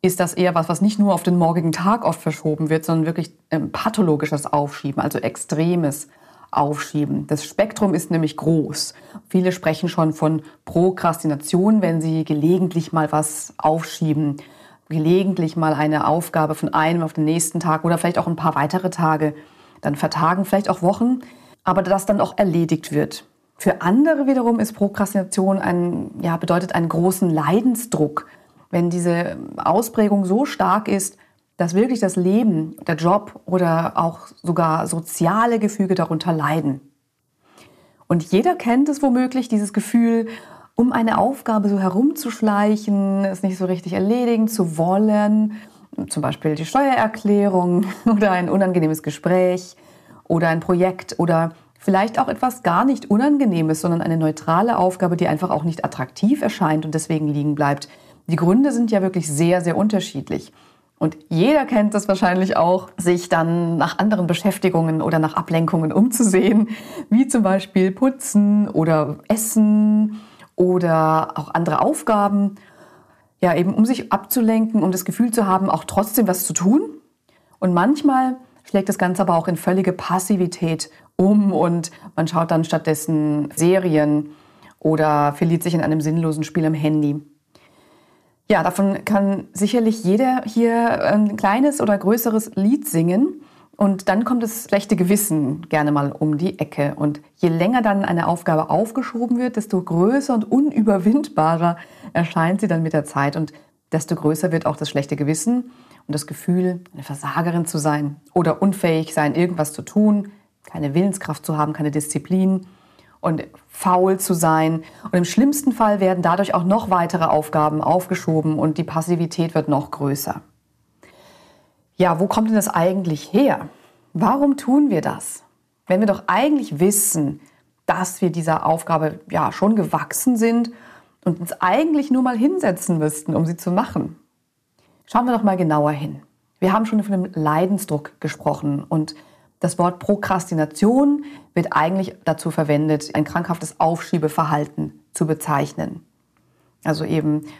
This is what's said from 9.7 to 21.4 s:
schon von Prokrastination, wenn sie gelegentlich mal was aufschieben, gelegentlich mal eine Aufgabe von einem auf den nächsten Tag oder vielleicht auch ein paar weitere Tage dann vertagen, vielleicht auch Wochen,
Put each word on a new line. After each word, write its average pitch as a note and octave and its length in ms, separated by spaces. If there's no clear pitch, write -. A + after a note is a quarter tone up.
schon D#3+ 240
von D#3 300
Prokrastination, F3+ 1160
wenn E3 180
sie D#3+ 240
gelegentlich E3 680
mal D#3 200
was D3+ 460
aufschieben, D#3 800
gelegentlich E3+ 680
mal D#3 180
eine D3+ 320
Aufgabe D#3 480
von - 180
einem E3 300
auf D#3+ 100
den D#3 120
nächsten E3 360
Tag D#3+ 240
oder E3+ 140
vielleicht F3 200
auch E3+ 80
ein E3+ 100
paar D#3+ 180
weitere E3 340
Tage D#3 460
dann D3 120
vertagen, D#3+ 500
vielleicht G3 260
auch - 100
Wochen, A3+ 380